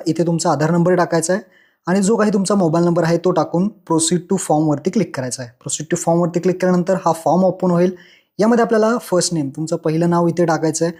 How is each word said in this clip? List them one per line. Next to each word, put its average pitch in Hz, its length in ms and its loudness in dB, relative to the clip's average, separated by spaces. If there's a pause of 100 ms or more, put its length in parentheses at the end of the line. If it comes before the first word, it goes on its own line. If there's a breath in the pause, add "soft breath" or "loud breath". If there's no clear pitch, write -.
इथे 165 200 0
तुमचा 170 240 0
आधार 147 200 0
नंबर 175 240 4
टाकायचा 175 380 0
आहे 208 100 -2 (440 soft breath)
आणि 190 160 2
जो 208 140 2
काही 202 160 2
तुमचा 202 220 0
मोबाईल 170 300 2
नंबर 170 200 2
आहे 170 140 2
तो 180 120 0
टाकून 175 380 0 (220)
proceed 165 320 0 (100)
to 190 40 0
फॉर्मवरती 156 540 0
क्लिक 180 260 -2
करायचं 127 260 -8
आहे. 120 80 -14
Proceed - 440 -8
to 175 100 -4
फॉर्मवरती 170 360 0
क्लिक 180 160 0
केल्यानंतर 180 380 0 (100)
हा 170 80 2
फॉर्म 165 320 0
ओपन 185 260 0
होईल. 180 240 2 (440 loud breath)
यामध्ये 226 260 2
आपल्याला 226 340 0
फर्स्ट 175 360 -2
नेम, 143 140 -2
तुमचं 156 280 -6
पहिलं 165 340 0
नाव 170 180 2
इथे 170 160 0
टाकायचं 160 400 0
आहे, 170 160 -4